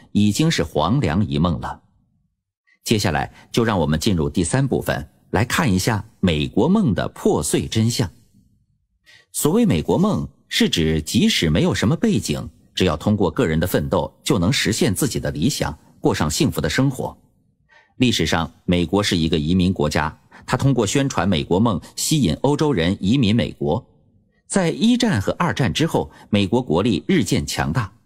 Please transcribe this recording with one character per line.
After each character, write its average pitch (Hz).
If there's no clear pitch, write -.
已 104
经 160
是 90
黄 85
粱 95
一 69
梦 80
了。 -
接 110
下 92
来 67
就 123
让 110
我 78
们 80
进 101
入 73
第 87
三 135
部 78
分， 69
来 95
看 143
一 92
下 104
美 76
国 107
梦 190
的 65
破 147
碎 87
真 110
相。 117
所 -
谓 233
美 101
国 85
梦， 139
是 220
指 80
即 175
使 87
没 85
有 175
什 -
么 151
背 180
景， 67
只 95
要 78
通 104
过 92
个 113
人 80
的 82
奋 73
斗 73
就 120
能 85
实 90
现 123
自 143
己 -
的 -
理 98
想， -
过 131
上 85
幸 107
福 80
的 82
生 135
活。 -
历 123
史 82
上， 82
美 87
国 95
是 104
一 80
个 82
移 80
民 92
国 76
家， 76
它 131
通 135
过 117
宣 135
传 90
“美 80
国 87
梦” 107
吸 -
引 82
欧 143
洲 151
人 87
移 107
民 113
美 98
国。 73
在 175
一 226
战 214
和 87
二 -
战 110
之 156
后， 98
美 101
国 117
国 82
力 107
日 170
渐 82
强 71
大 104